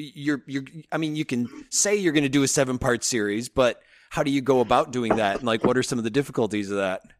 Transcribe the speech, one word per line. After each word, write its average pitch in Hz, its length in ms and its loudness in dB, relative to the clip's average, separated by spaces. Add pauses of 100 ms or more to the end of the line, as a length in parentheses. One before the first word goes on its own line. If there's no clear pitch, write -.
you're, 143 420 -4
you're, 139 180 -6 (280)
I - 60 -2
mean, 156 180 -2
you 156 80 -2
can 120 240 -2 (220)
say 208 260 2
you're 185 160 2
gonna 143 160 2
do 139 140 2
a 135 60 2
seven-part 127 560 0
series, 110 440 -2
but 123 340 0 (280)
how 160 120 -2
do 143 80 0
you 139 100 0
go 131 200 4
about 123 320 2
doing 117 240 -2
that? 104 220 2
And, - 80 -8
like, 113 180 0
what 123 120 2
are 127 60 4
some 123 160 -4
of 113 60 -2
the 113 60 -4
difficulties 107 600 -2
of 101 80 -2
that? 95 240 -2 (180)